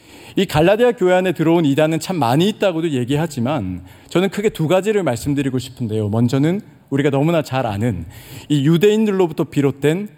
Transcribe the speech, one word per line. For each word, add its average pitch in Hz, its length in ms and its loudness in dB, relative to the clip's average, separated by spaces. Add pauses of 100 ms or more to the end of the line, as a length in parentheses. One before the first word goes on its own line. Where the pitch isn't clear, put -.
(360)
이 190 100 0
갈라디아 208 480 4
교회 185 200 2
안에 185 200 2
들어온 165 320 2
이단은 151 340 2
참 185 160 -6
많이 147 340 2
있다고도 175 420 -2
얘기하지만 127 920 -4 (260)
저는 190 200 0
크게 208 200 -2
두 160 180 -2
가지를 190 360 2
말씀드리고 135 560 -2
싶은데요. 110 500 -4
먼저는 135 520 0 (280)
우리가 139 220 0
너무나 151 320 0
잘 131 240 -4
아는 101 380 -4 (420)
이 143 180 0
유대인들로부터 190 800 2
비롯된 147 720 -2